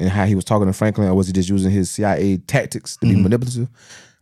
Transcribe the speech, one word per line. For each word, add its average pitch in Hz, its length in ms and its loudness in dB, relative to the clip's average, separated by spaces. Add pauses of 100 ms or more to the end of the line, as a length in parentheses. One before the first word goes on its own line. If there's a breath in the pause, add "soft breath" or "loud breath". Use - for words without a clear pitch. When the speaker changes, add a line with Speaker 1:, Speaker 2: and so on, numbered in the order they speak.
Speaker 1:
in 90 80 0
how 95 160 0
he 101 100 2
was 92 100 0
talking 104 220 2
to 95 60 2
Franklin, 104 360 0
or 92 60 2
was 95 140 2
he 95 40 -4
just 92 160 0
using 95 220 0
his 95 200 0
C - 120 -6
I 98 140 0
A 95 220 0
tactics - 580 -6
to - 100 -2
be 113 60 4
Speaker 2:
Mm-hmm. 98 100 4
Speaker 1:
manipulative? 120 460 -2 (540 loud breath)